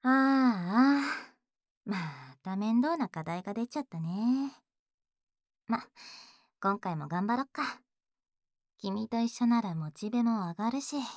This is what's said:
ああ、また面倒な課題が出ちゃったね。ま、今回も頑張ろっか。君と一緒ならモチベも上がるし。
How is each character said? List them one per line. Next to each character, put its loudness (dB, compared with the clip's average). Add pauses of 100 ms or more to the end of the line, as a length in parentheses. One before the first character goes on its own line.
あ 0
あ、 6 (800)
ま -4 (440)
た -8
面 2
倒 4
な -2
課 -8
題 -6
が -8
出 -2
ち -10
ゃ -2
っ -6
た -10
ね。 0 (1160)
ま、 -2 (760)
今 0
回 -4
も -8
頑 -2
張 0
ろ -2
っ -6
か。 -6 (960)
君 -6
と -2
一 2
緒 -2
な 4
ら -6
モ -6
チ -8
ベ 0
も 0
上 -8
が -2
る -4
し。 -6 (200)